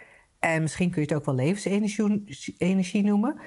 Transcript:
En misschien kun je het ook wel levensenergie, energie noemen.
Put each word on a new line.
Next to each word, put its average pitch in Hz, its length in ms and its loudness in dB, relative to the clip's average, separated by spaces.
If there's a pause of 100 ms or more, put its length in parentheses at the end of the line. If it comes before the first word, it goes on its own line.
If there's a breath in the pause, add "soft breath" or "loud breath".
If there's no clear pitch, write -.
(380 loud breath)
En 160 240 0
misschien 170 280 0
kun 160 120 0
je 143 60 -2
het 160 80 2
ook 139 80 -2
wel 143 100 0
levensenergie, 202 1200 0
energie 190 440 2
noemen. 208 340 2 (100)